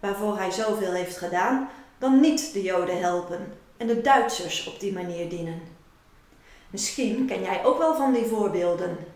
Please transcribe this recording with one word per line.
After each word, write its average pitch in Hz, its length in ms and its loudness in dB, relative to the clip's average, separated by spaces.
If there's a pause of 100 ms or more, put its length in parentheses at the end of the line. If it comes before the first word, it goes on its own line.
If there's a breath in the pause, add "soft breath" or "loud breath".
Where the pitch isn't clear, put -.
waarvoor 208 360 -2
hij 190 140 -2
zoveel 208 420 -2
heeft 180 240 -4
gedaan, 185 520 0 (300 loud breath)
dan 262 220 6
niet - 320 4
de 202 100 -2
Joden 180 380 0
helpen 175 580 -2 (180)
en 233 100 -6
de 226 140 2
Duitsers 226 680 2
op - 140 -12
die 196 120 -2
manier 175 360 -6
dienen. 165 340 -8 (1080 soft breath)
Misschien 226 560 -2
ken 190 160 -4
jij 190 220 -2
ook 294 140 4
wel 320 160 4
van 269 180 2
die 233 120 2
voorbeelden. 175 760 0 (180)